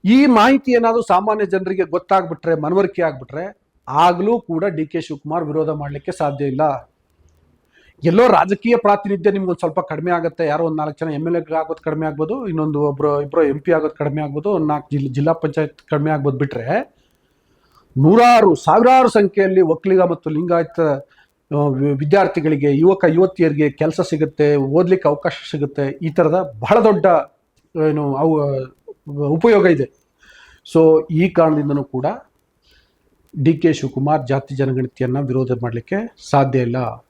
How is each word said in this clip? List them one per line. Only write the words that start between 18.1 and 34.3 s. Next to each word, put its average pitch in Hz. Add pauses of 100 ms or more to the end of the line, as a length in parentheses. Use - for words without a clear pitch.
ಸಾವಿರಾರು 240
ಸಂಖ್ಯೆಯಲ್ಲಿ 190
ಒಕ್ಕಲಿಗ 185
ಮತ್ತು 175
ಲಿಂಗಾಯತ 170 (760)
ಆ, 147
ವಿ-, 139
ವಿದ್ಯಾರ್ಥಿಗಳಿಗೆ, 151
ಯುವಕ 185
ಯುವತಿಯರಿಗೆ 160
ಕೆಲಸ 156
ಸಿಗುತ್ತೆ, 147
ಓದ್ಲಿಕ್ಕೆ 165
ಅವಕಾಶ 151 (180)
ಸಿಗುತ್ತೆ, 143
ಈ 160
ಥರದ 160
ಬಹಳ 202
ದೊಡ್ಡ, 190 (840)
ಏನು, 147
ಅವು, 151 (840)
ಉಪಯೋಗ 196
ಇದೆ. 147 (680)
So, 160
ಈ 170
ಕಾರಣದಿಂದನೂ 151
ಕೂಡ 131 (1400)
ಡಿ 156
ಕೆ 160
ಶಿವಕುಮಾರ್ 135
ಜಾತಿ 135